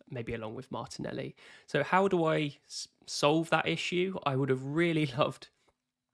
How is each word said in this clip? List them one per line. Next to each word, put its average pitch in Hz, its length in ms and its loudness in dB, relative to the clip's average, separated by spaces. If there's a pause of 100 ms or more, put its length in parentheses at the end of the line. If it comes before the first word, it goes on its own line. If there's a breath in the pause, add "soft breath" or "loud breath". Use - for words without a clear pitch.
maybe 120 260 -8
along 110 200 -8
with 127 160 -12
Martinelli. 123 640 -8 (320 loud breath)
So 143 160 0
how 190 240 4
do 180 180 2
I 156 340 0 (100)
s-, - 180 -10 (220)
solve 156 420 2
that 160 160 2
issue? 180 580 -2
I 135 120 0
would 135 140 2
have 131 120 0
really 156 440 2
<laughs> 123 120 -6
loved 139 300 -2 (640)